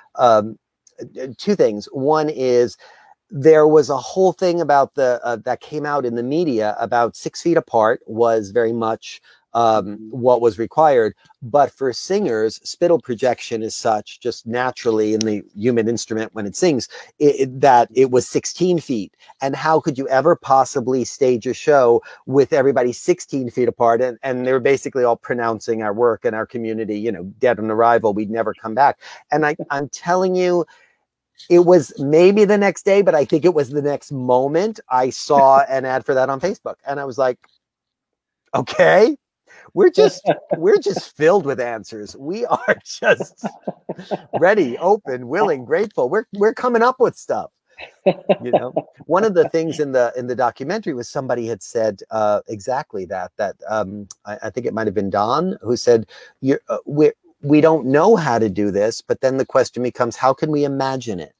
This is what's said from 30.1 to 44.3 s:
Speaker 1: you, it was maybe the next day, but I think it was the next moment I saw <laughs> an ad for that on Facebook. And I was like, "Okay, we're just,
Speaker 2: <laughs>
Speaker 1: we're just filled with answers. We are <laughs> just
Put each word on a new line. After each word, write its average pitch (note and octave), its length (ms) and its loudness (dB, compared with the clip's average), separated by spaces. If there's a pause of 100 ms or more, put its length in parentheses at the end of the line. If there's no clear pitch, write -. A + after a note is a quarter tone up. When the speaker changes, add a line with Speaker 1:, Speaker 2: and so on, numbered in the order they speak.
Speaker 1:
you, F3+ 280 0 (840)
it F3 100 8
was E3 380 4
maybe F3 460 6
the G3+ 140 2
next G3+ 260 0
day, G3+ 180 4
but F3 140 2
I C#3+ 80 2
think D3+ 200 0
it F3+ 80 4
was C#3 180 -2
the D3 120 -4
next C#3+ 300 -4
moment C#3 680 0 (100)
I B2+ 200 0
saw C#3 500 4
<laughs> C#3 80 0
an C3+ 160 -4
ad C3 220 -4
for C#3+ 80 0
that C3 160 0
on C3+ 100 -6
Facebook. E3+ 360 -8 (100)
And C#3+ 140 -8
I C#3 40 -10
was B2+ 140 -10
like, B2+ 200 0 (1160)
"Okay, F3 600 2 (580)
we're D#4+ 160 4
just, - 400 2 (100)
Speaker 2:
<laughs> - 160 -6
Speaker 1:
we're F#3+ 220 2
just - 380 -6
filled E3 300 4
with C3 120 -4
answers. A2 580 -10
We E3 300 -8
are - 340 -2
<laughs> - 40 -20
just - 640 -4 (920)